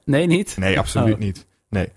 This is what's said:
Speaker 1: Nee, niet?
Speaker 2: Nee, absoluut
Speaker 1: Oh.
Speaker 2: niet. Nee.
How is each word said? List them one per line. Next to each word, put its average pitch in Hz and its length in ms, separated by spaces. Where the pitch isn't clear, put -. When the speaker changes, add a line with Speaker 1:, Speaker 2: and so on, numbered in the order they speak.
Speaker 1:
Nee, 147 220
niet? 175 300
Speaker 2:
Nee, 95 220
absoluut 110 360
Speaker 1:
Oh. 104 60
Speaker 2:
niet. 98 260
Nee. 95 280